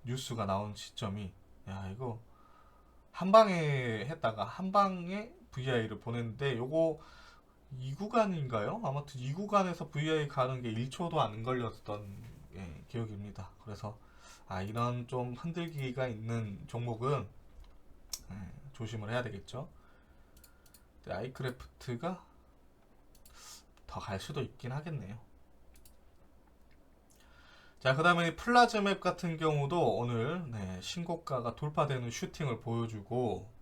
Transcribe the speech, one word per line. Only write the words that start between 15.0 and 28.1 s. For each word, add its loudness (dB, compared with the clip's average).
좀 -2
흔들기가 -4
있는 -4
종목은, -2
예, -10
조심을 -6
해야 0
되겠죠. -10
근데 -6
아이크래프트가 -6
더 -8
갈 -4
수도 -6
있긴 -6
하겠네요. -6
자, 6
그 4
다음에 6